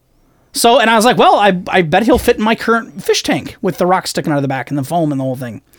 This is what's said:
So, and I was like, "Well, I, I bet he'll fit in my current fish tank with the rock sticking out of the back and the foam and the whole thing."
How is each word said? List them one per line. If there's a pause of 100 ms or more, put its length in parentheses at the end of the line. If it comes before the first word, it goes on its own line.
(540)
So,
and
I
was
like,
"Well,
I,
I
bet
he'll
fit
in
my
current
fish
tank
with
the
rock
sticking
out
of
the
back
and
the
foam
and
the
whole
thing." (180)